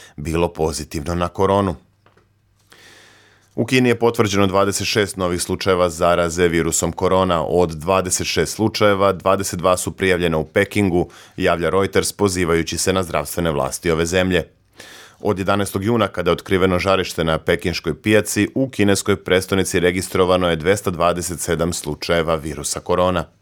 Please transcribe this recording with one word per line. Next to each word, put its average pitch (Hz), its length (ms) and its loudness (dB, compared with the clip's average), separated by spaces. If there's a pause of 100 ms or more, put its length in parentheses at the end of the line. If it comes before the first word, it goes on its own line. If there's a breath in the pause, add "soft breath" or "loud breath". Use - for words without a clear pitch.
(160 loud breath)
bilo 82 320 0
pozitivno 80 680 -6
na 87 140 -2
koronu. 98 460 0 (1800 loud breath)
U 120 120 -2
Kini 127 220 2
je 110 100 2
potvrđeno 107 480 2
dvadeset 98 400 0
šest 101 300 -2
novih 90 260 -2
slučajeva 90 480 0
zaraze 85 580 2
virusom 82 440 0
korona. 90 540 0
Od 87 240 0
dvadeset 87 560 -2
šest - 280 -2
slučajeva, 101 580 2
dvadeset 95 460 -2
dva 90 180 2
su 85 160 -6
prijavljena 87 460 0
u 76 60 -2
Pekingu, 95 640 0 (280 loud breath)
javlja 85 340 0
Reuters 95 420 0
pozivajući 87 680 0
se 92 140 0
na 95 100 0
zdravstvene 85 480 -4
vlasti 69 400 -2
ove 82 160 0
zemlje. 90 380 0 (760 loud breath)
Od 101 180 -2
jedanaestog 98 460 -2
juna, 110 240 2
kada 87 220 -2
je - 20 4
otkriveno 90 460 2
žarište 92 460 0
na 80 140 0
pekinškoj 82 640 -2
pijaci, 104 520 2
u 131 160 -2
kineskoj 101 540 0
prestonici 92 560 0
registrovano 90 720 2
je 85 60 0
dvesta 95 340 0
dvadeset 85 500 -2
sedam 85 320 -2
slučajeva 80 640 -2
virusa 73 460 -6
korona. 90 440 0 (180)